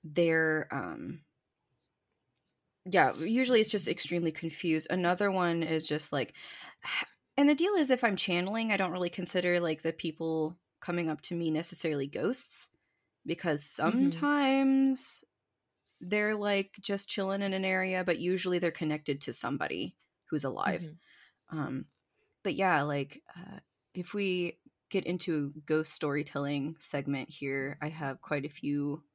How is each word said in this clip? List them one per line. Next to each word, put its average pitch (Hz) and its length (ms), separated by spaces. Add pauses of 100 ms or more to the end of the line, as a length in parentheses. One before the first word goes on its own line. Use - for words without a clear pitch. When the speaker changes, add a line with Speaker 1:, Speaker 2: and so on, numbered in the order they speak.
Speaker 1:
they're, 160 680
um, 90 520 (1600)
yeah, 175 300
usually 226 460
it's 220 100
just - 160
extremely 170 440
confused. 160 580
Another 180 420
one 170 320
is 160 240
just, 151 260
like, 131 220 (480)
<sighs> - 540
and 285 120
the 302 60
deal 349 180
is, 311 160
if 254 140
I'm 208 120
channeling, 196 560
I 202 60
don't 185 140
really 180 180
consider, 175 500
like, 160 220
the 165 120
people 160 640 (240)
coming 175 280
up 151 120
to - 140
me 170 160
necessarily 156 560
ghosts, - 600 (560)
because 151 380 (220)
Speaker 2:
Mm-hmm. 277 400
Speaker 1:
sometimes 269 1000 (760)
they're, 208 340
like, 202 460
just 202 280
chilling 196 340
in 196 100
an 190 120
area, 185 400
but 170 140
usually 180 400
they're 170 120
connected 151 500
to 123 120
somebody 123 640 (320)
who's 147 160
alive. 135 380
Speaker 2:
Mm-hmm. 156 120 (560)
Speaker 1:
Um, 147 360 (560)
but 175 120
yeah, 170 280
like, 143 400 (140)
uh, - 220 (360)
if 180 180
we 185 460 (300)
get 190 160
into 151 520
a - 40
ghost 156 320
storytelling 143 840
segment 139 500
here, 139 520
I 151 80
have 151 320
quite 143 240
a 143 40
few 143 540 (120)